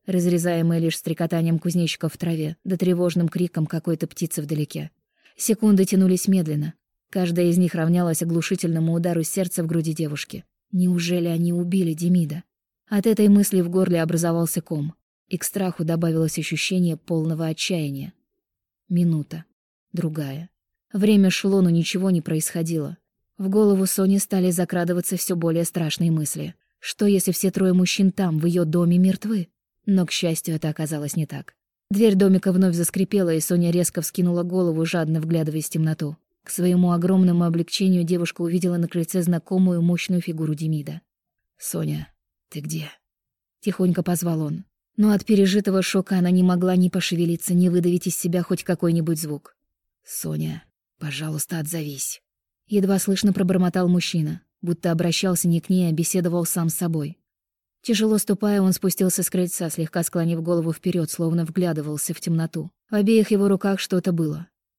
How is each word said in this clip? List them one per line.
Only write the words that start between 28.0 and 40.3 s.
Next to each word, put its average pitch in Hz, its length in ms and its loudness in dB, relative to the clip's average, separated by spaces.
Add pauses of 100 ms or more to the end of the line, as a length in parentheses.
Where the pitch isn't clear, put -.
там, 170 280 -2
в 156 60 0
её 175 200 0
доме, 175 320 2
мертвы? 190 500 0 (380)
Но, 190 200 2
к - 60 -6
счастью, 165 440 -2
это 156 120 -4
оказалось 151 480 -6
не 160 100 -2
так. - 300 -12 (360)
Дверь 208 220 4
домика 190 380 4
вновь 180 240 4
заскрипела, 180 580 0
и 160 60 0
Соня 175 320 0
резко 175 300 0
вскинула 175 420 -2
голову, 175 420 0
жадно 160 340 -2
вглядываясь 156 460 -2
в - 60 -10
темноту. 156 460 -2 (260)
К - 80 -14
своему 180 400 2
огромному 175 540 4
облегчению 170 580 0
девушка 170 400 -2
увидела 175 340 0
на 170 100 0
крыльце 170 360 -2
знакомую 175 580 2
мощную 175 400 0
фигуру 160 320 -4